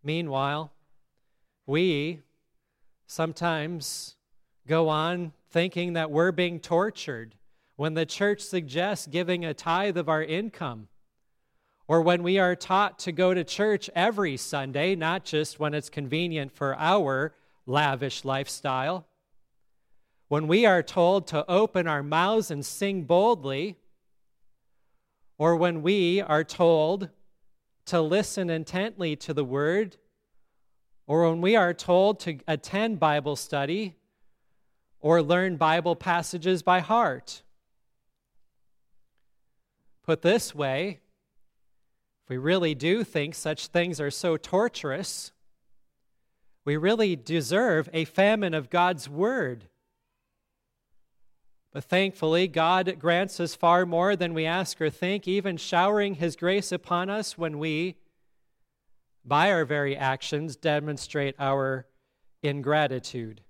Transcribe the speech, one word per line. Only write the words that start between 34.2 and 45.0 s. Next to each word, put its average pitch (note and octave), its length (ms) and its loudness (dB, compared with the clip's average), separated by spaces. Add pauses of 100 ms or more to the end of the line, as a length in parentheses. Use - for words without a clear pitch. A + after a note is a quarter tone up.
or D#3+ 220 4
learn F3 340 2
Bible E3 380 2
passages E3+ 680 -2
by F3+ 180 4
heart. F#3+ 600 0 (2500)
Put D#3+ 200 0
this G#3 320 2
way, D3 440 -4 (1300)
if - 60 -14
we B2+ 60 -4
really D#3+ 380 2
do E3+ 300 0
think D3 320 -4
such - 320 -6
things E3+ 320 0
are C#3+ 100 -2
so E3 260 -2
torturous, F#3 920 -4 (1300)